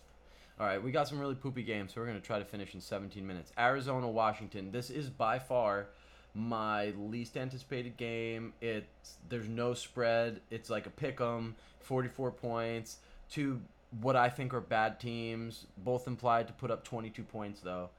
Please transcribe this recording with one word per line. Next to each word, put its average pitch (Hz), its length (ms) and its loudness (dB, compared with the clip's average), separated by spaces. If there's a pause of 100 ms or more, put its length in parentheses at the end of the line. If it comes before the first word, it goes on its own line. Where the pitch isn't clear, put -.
(600)
All 104 80 4
right, 98 140 2
we 127 100 -2
got 147 160 4
some 143 120 -4
really 139 140 -2
poopy 131 300 -4
games, 104 300 -2
so 113 80 -6
we're 117 60 -4
gonna 107 120 -4
try 107 200 -2
to 98 60 -6
finish 101 300 -8
in 90 60 -10
seventeen 98 440 -6
minutes. 90 320 -8
Arizona, 127 500 4
Washington. 107 640 0
This 123 200 -4
is 135 180 -4
by 127 300 2
far 104 480 4 (480)
my 107 640 2
least 117 400 -4
anticipated 127 600 -6
game. 113 640 -4
It's, - 560 -4 (120)
there's 117 180 -2
no 120 280 2
spread. 117 680 2 (100)
It's 113 180 -6
like 107 160 0
a 101 60 -8
pick 139 300 -2
'em, 117 340 0 (260)
forty-four 127 500 0
points. 117 680 -2 (340)
Two 139 300 0 (400)
what 127 140 6
I 123 140 8
think 127 260 -4
are 113 60 0
bad 110 380 2
teams, 117 680 -4 (120)
both 123 300 0
implied 117 400 4
to - 60 -12
put 127 160 -4
up 110 140 0
twenty-two 113 400 -6
points 104 380 -8
though. 90 380 -4